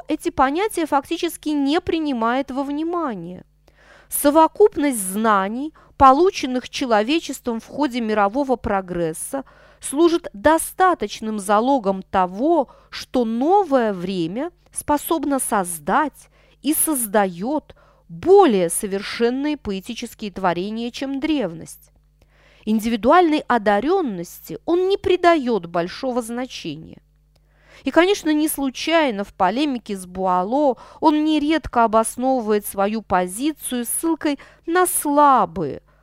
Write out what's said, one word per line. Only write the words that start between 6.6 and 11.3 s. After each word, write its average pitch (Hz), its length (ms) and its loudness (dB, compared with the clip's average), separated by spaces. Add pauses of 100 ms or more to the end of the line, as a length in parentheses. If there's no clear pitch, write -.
человечеством 240 920 -2
в - 80 -14
ходе 254 340 -2
мирового 214 540 0
прогресса, 190 880 -4 (360)
служит 320 540 0
достаточным 262 1040 0